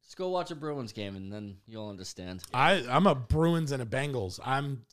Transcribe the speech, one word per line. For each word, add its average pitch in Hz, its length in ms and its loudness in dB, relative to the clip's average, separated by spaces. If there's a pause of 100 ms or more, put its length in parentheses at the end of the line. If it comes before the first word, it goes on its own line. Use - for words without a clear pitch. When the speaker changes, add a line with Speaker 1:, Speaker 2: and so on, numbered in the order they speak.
Speaker 1:
just - 140 -20
go 185 140 -2
watch 180 220 0
a 165 40 -6
Bruins 143 380 -6
game 101 240 -6
and 95 160 -10
then 104 240 -10 (100)
you'll 110 220 -10
understand. 92 520 -10 (120)
Speaker 2:
I, 151 360 4
I'm 151 180 6
a 170 60 8
Bruins 156 600 2
and 131 100 -2
a - 20 -4
Bengals. 123 580 -2
I'm 135 500 -2